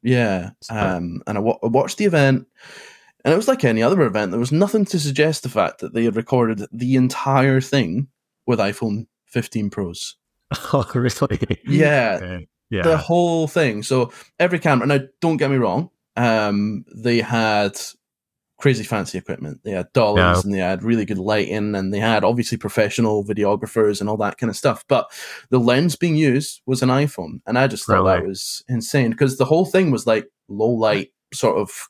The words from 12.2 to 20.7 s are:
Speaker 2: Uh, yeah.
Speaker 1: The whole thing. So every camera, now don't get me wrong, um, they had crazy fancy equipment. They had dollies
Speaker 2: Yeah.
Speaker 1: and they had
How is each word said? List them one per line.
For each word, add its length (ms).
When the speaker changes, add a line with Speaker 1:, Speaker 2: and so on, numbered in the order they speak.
Speaker 2:
Uh, 180
yeah. 140
Speaker 1:
The 160
whole 500
thing. 360
So 280
every 180
camera, 300
now 100
don't 180
get 120
me 60
wrong, 340
um, 680
they 260
had 580
crazy 260
fancy 340
equipment. 460
They 80
had 220
dollies 280
Speaker 2:
Yeah. 220
Speaker 1:
and 100
they 40
had 260